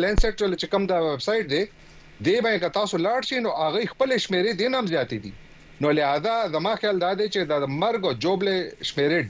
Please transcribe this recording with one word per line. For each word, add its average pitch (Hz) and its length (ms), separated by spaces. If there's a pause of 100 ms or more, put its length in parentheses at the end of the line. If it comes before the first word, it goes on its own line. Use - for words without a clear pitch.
لینسیټ 208 320 (260)
چې 185 120
کوم 196 140
دا 185 120
ویبسایټ 165 540
دی، 165 100 (640)
دې 196 180
باندې 214 180
که 175 140
تاسو 202 300
لاړ 247 220
شئ، 254 180
نو 185 40 (120)
هغوی 175 300
خپلې 262 320
شمېرې 190 360
دې 240 100
نه 262 80
هم 226 80
زیاتې 131 380
دي. - 80 (480)
نو 147 100
لهذا 151 440 (180)
زما 175 220
خیال 202 260
دا 175 120
دی 208 160
چې 190 120 (100)
دا 151 100
د 139 200
مرګ 226 240
او 156 80 (100)
ژوبلې 190 360 (300)
شمېرې 151 300 (120)